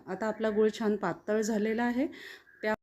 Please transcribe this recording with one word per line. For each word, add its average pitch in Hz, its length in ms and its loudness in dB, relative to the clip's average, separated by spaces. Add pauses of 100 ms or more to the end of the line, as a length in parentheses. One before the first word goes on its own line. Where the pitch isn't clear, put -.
आता 185 180 -6
आपला 220 240 -2
गूळ 214 200 4 (100)
छान 214 160 2
पातळ 208 460 -2
झालेला 220 420 0
आहे. 240 240 0 (540)
त्या, 214 220 0